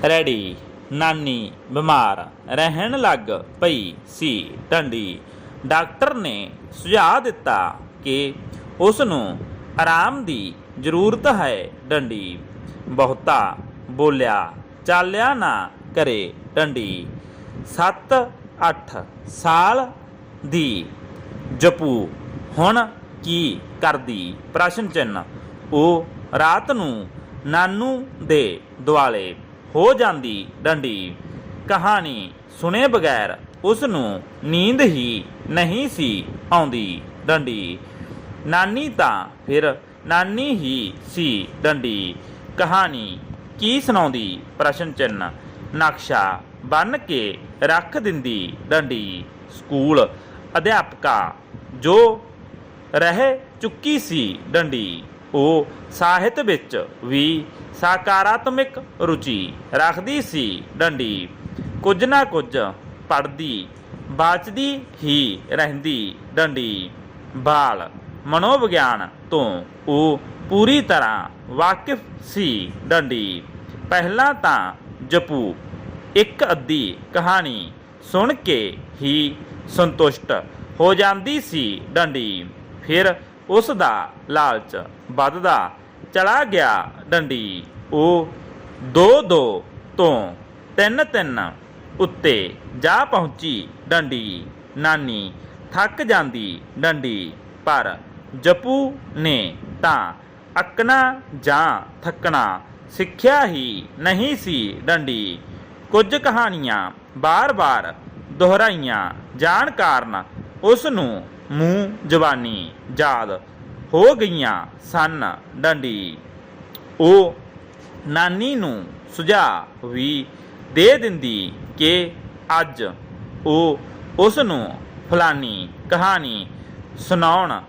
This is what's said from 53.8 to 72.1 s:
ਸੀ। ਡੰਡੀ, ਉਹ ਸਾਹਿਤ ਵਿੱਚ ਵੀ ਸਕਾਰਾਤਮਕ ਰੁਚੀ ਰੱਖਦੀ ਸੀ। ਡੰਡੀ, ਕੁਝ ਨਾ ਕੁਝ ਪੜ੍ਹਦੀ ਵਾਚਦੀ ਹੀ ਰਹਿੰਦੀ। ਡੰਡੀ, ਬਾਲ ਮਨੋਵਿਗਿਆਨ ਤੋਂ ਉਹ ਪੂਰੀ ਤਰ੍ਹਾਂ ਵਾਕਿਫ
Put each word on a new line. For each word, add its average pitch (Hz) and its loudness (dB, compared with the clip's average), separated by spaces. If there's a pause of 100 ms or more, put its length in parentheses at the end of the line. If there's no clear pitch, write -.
ਸੀ। 113 -4
ਡੰਡੀ, 123 -2 (300)
ਉਹ 147 2 (240)
ਸਾਹਿਤ 180 2
ਵਿੱਚ 143 -2 (180)
ਵੀ 147 0 (280)
ਸਕਾਰਾਤਮਕ 208 0 (180)
ਰੁਚੀ 139 -2 (200)
ਰੱਖਦੀ 180 0
ਸੀ। 117 -4 (140)
ਡੰਡੀ, 120 -2 (540)
ਕੁਝ 196 2
ਨਾ 277 4
ਕੁਝ 135 -2 (520)
ਪੜ੍ਹਦੀ 139 -2 (440)
ਵਾਚਦੀ 196 0 (220)
ਹੀ 143 0 (100)
ਰਹਿੰਦੀ। 139 -4 (180)
ਡੰਡੀ, 120 -2 (460)
ਬਾਲ 127 2 (360)
ਮਨੋਵਿਗਿਆਨ 160 2 (220)
ਤੋਂ 107 -2 (220)
ਉਹ 147 2 (300)
ਪੂਰੀ 220 4
ਤਰ੍ਹਾਂ 110 0 (180)
ਵਾਕਿਫ 185 0 (260)